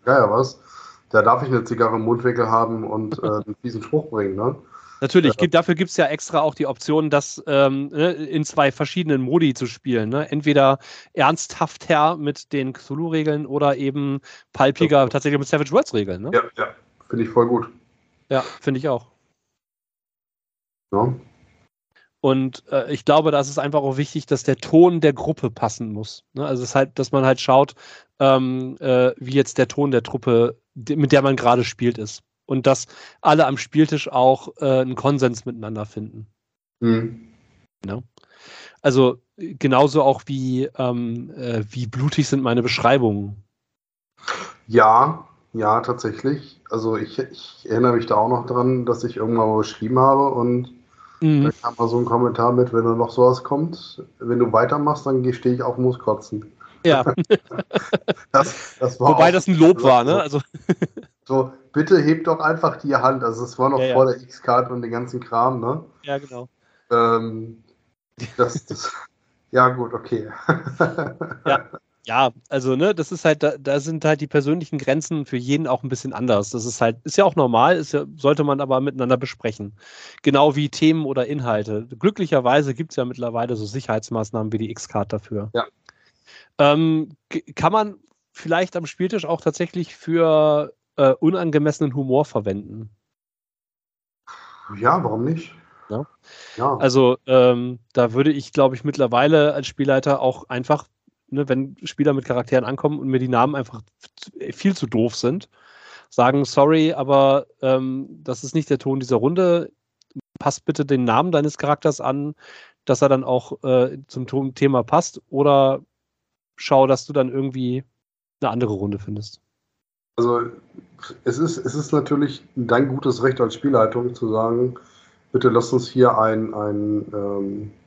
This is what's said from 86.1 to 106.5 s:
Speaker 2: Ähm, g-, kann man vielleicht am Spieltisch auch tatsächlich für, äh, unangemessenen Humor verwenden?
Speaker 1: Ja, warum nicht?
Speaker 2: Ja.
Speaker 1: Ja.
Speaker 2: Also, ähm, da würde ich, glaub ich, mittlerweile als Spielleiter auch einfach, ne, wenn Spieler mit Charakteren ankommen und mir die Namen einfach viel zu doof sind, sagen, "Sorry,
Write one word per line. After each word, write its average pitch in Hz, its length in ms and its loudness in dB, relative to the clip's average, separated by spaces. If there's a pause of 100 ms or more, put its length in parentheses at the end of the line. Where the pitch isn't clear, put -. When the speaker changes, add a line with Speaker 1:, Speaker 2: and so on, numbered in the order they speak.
Speaker 2:
Ähm, 156 500 2 (200)
g-, 165 120 -8 (120)
kann 170 200 0
man 214 220 -2 (360)
vielleicht 170 440 -4
am 170 100 -8
Spieltisch 180 400 -4
auch 160 160 -4
tatsächlich 170 540 -6
für, 156 800 2 (240)
äh, 135 160 6
unangemessenen 151 840 0
Humor 139 300 0
verwenden? 104 640 -8 (1900)
Speaker 1:
Ja, 143 240 2
warum 113 200 -4
nicht? 165 320 -6 (340)
Speaker 2:
Ja. 120 160 -6 (520)
Speaker 1:
Ja. 131 200 -2
Speaker 2:
Also, 127 400 4 (100)
ähm, 123 520 4 (140)
da 120 200 2
würde 143 180 2
ich, 139 220 -6
glaub 135 200 4
ich, 120 100 -12
mittlerweile 143 720 2
als 139 140 -6
Spielleiter 135 540 0
auch - 280 -2
einfach, 127 380 -2 (420)
ne, 139 200 -4
wenn 135 340 -2
Spieler 147 300 0
mit 131 120 -4
Charakteren 123 400 0
ankommen 147 340 -4
und 135 80 -8
mir 131 120 0
die 127 80 -2
Namen 123 280 2
einfach 117 260 -10 (720)
viel 196 240 -2
zu 135 120 -6
doof 113 280 -2
sind, 131 340 -4 (600)
sagen, 135 360 2
"Sorry, 156 480 4